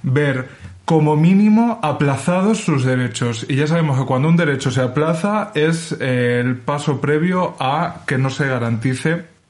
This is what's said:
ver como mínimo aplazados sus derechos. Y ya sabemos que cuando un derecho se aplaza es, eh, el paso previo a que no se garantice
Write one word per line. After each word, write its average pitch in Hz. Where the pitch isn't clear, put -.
ver 131
como 151
mínimo 214
aplazados 175
sus 135
derechos. 123
Y 135
ya 147
sabemos 156
que 135
cuando 131
un 170
derecho 139
se 123
aplaza 165
es, 160
eh, 123
el 123
paso 143
previo 170
a 143
que 135
no 135
se 139
garantice 131